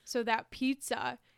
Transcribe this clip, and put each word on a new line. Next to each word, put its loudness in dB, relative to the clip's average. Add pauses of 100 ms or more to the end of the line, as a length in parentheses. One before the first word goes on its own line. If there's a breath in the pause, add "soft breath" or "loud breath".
so -2
that 0
pizza -2 (180 soft breath)